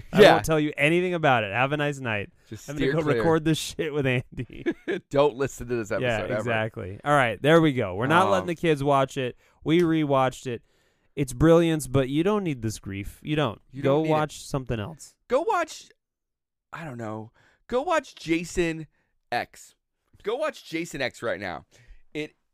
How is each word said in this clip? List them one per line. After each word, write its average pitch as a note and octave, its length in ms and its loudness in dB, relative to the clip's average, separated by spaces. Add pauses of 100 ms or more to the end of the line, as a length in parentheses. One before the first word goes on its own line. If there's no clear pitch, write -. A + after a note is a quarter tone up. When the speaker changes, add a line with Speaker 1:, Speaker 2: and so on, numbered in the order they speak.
(120)
Speaker 1:
I G3 100 8
Speaker 2:
Yeah. E3+ 120 12
Speaker 1:
won't G#2 120 0
tell D#3 140 2
you D3+ 180 -2
anything E3+ 340 2
about C#3+ 320 4
it. G2 80 -6
Have C3 200 0
a D3+ 40 -2
nice D3 220 -2
night. A2 320 -4 (180)
Speaker 2:
Just - 220 -16
Speaker 1:
I'm C#3+ 60 -8
gonna C3+ 100 0
Speaker 2:
steer C#3 80 0
Speaker 1:
go D#3+ 80 0
Speaker 2:
clear. C#3+ 160 2
Speaker 1:
record D#3+ 260 2
this D#3 140 2
shit - 340 -6
with C#3+ 140 -2
Andy." - 580 -4 (220)
Speaker 2:
<laughs> F3 240 -8
Don't C#3 260 2
listen B2+ 320 -6
to B2 80 -2
this A2 140 -4
episode A2+ 160 -2
Speaker 1:
Yeah, A2+ 160 0
Speaker 2:
ever. F#2 140 -4
Speaker 1:
exactly. A2 680 -4
All D3 80 0
right, A#2+ 300 0
there D#3+ 180 6
we D#3 140 2
go. G2+ 200 -4
We're A2+ 120 -4
not E3+ 200 4
Speaker 2:
Um, G#3 40 2
Speaker 1:
letting F#3 160 0
the F3 80 -4
kids D3+ 280 -2
watch C#3 360 0
it. B2+ 180 -6 (280)
We E3 180 4
rewatched C#3 640 0
it. A#2+ 160 -8 (560)
It's C#3 140 -2
brilliance, D#3+ 560 4
but B2+ 200 0
you D3 140 0
don't G3+ 220 0
need C#3 180 -6
this G#2+ 160 -6
grief. G2+ 440 -12
You D3+ 120 -4
don't. C#3 260 -2 (120)
Speaker 2:
You C3+ 100 -14
Speaker 1:
Go C3+ 140 2
Speaker 2:
don't D#3 80 2
need D#3 60 -4
it. - 20 4
Speaker 1:
watch D3+ 340 -2
something B2+ 320 -6
else. G#2+ 360 -12 (120)
Speaker 2:
Go B3+ 160 0
watch, F4 480 -4 (840)
I E3 120 -14
don't C3+ 120 -12
know. A2 360 -10 (340)
Go B3 160 -2
watch D#4+ 320 -2
Jason E3 720 -4 (460)
X. - 420 -8 (480)
Go A3 140 -4
watch D4+ 340 -6
Jason D#3+ 320 -6
X A#2+ 180 -6
right G2 200 -4
now. F2 260 -8 (480)
It, D3+ 220 -10 (180)